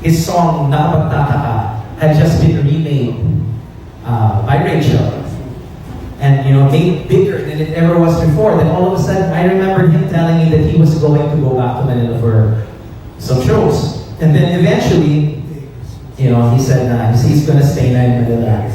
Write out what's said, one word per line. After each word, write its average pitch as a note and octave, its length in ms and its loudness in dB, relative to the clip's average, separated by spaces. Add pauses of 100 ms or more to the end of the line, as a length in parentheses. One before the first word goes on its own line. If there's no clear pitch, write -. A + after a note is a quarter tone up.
his D#3+ 220 0
song, D#3+ 440 0
Nakapagtataka, - 1300 -2
had D#3 180 2
just E3 240 2
been D#3+ 180 2
remade, C#3 560 0 (920)
uh, A2 400 0
by D3+ 180 2
Rachel. - 600 0 (960)
And, C3+ 260 2
you C3+ 100 4
know, C#3 140 4
made E3 380 0
bigger - 360 2
than D3+ 160 -8
it D#3 140 -4
ever E3+ 260 2
was E3 240 2
before. G#3 320 2
Then D#3+ 120 2
all F3+ 260 0
of F3+ 60 -2
a - 40 0
sudden, F3 280 -2
I E3+ 140 0
remember F#3+ 420 2
him D#3 220 2
telling E3 280 0
me D#3+ 180 2
that - 140 2
he - 80 0
was D#3 220 4
going D3 200 2
to D3 180 -2
go C3 200 0
back A#2+ 220 -2
to C3+ 40 -2
Manila A#2 360 -2
for A2 480 0 (520)
some - 240 -2
shows. - 640 0 (120)
And D#3 160 4
then F3 240 2
eventually, D3+ 840 2 (760)
you C3 120 0
know, A#2+ 220 2
he C3 80 4
said, B2 320 0
uh, A2+ 200 0
he's, - 120 2
he's D3 240 2
gonna C#3 160 4
stay B2+ 280 2
na B2 120 2
in A#2+ 200 2
Manila. A2 520 -2